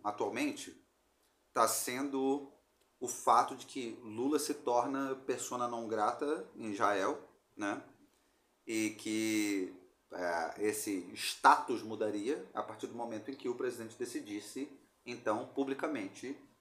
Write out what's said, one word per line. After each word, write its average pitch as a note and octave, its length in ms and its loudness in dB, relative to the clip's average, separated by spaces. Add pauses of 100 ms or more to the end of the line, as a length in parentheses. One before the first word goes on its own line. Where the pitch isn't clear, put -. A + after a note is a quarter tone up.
atualmente A2+ 720 -2 (760)
tá A#2 140 6
sendo C3+ 840 0 (460)
o B2 100 -4
fato B2+ 460 6
de A#2+ 120 -12
que A#2 360 -8
Lula A#2+ 360 2
se - 160 0
torna C3+ 600 2 (120)
persona A#2+ 420 -2
non A#2 180 -4
grata A#2+ 680 0
em A2+ 160 -6
Israel, G#2 480 2 (380)
né? G2+ 260 -4 (840)
E A2 240 0
que, G#2+ 840 0 (380)
é, E2+ 460 0
esse G#2 560 -2
status - 680 4
mudaria G#2+ 720 -2
a - 80 -2
partir A2+ 240 -8
do A2+ 80 -8
momento A#2 360 -8
em C3 40 -6
que B2+ 140 -6
o A#2+ 60 0
presidente A#2+ 440 -6
decidisse, B2 680 -6 (360)
então, A#2 440 -2
publicamente C3+ 880 -4 (240)